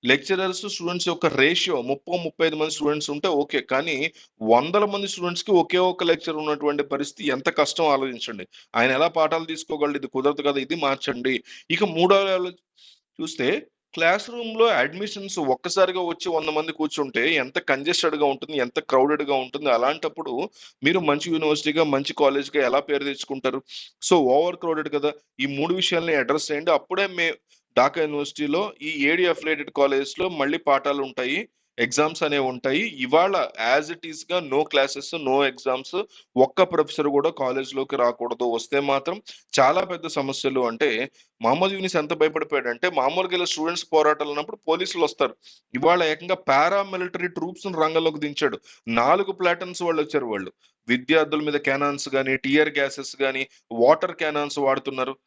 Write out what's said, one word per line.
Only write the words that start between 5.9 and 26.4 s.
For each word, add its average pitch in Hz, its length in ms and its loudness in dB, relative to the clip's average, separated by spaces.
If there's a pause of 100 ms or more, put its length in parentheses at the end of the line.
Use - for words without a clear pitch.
లెక్చరర్ 165 380 0
ఉన్నటువంటి 147 420 0
పరిస్థితి 143 460 -4
ఎంత 135 240 -2
కష్టం 156 360 2
ఆలోచించండి. 123 540 -2 (300)
ఆయన 117 180 4
ఎలా 147 180 2
పాఠాలు 160 360 0
తీసుకోగలడు? 151 520 -4
ఇది 135 120 -8
కుదరదు 139 320 0
కదా, 143 180 0
ఇది 139 200 -4
మార్చండి. 131 540 -2 (360)
ఇక 175 200 0
మూడో 180 320 4
లెవెల్ 185 280 -2 (680)
చూస్తే, 151 300 -2 (460)
క్లాస్ 175 340 0
రూమ్‌లో 226 460 0
అడ్మిషన్స్ 190 640 -4 (100)
ఒక్కసారిగా 180 540 2
వచ్చి 170 280 -6
వంద 156 200 0
మంది 156 220 -2
కూర్చుంటే 147 500 -2 (140)
ఎంత 139 260 -2
కంజెస్టెడ్‌గా 147 640 0
ఉంటుంది, 143 320 -2
ఎంత 123 260 -2
క్రౌడెడ్‌గా 143 520 2
ఉంటుంది. 135 340 -4
అలాంటప్పుడు 135 640 0 (480)
మీరు 170 200 2
మంచి 151 280 0
యూనివర్సిటీగా, 151 560 2
మంచి 139 280 -2
కాలేజ్‌గా 139 500 2
ఎలా 131 180 2
పేరు 143 220 -2
తెచ్చుకుంటారు? 135 560 -4 (420)
So, - 140 4 (140)
ఓవర్ 170 300 2
క్రౌడెడ్ 156 320 -4
కదా. 147 200 0 (280)
ఈ 135 120 0
మూడు 156 220 -2
విషయాల్ని 170 420 0
అడ్రస్ 143 340 0